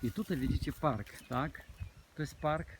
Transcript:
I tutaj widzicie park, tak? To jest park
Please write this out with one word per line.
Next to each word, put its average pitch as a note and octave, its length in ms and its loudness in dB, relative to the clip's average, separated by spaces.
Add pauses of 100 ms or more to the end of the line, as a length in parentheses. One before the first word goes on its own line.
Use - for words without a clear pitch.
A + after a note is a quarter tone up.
I A#2 80 2
tutaj F#3+ 260 0
widzicie C3 360 4
park, A#2 560 0
tak? C3 320 0 (540)
To D#3 60 -4
jest D3 140 -4
park D#3 320 2 (120)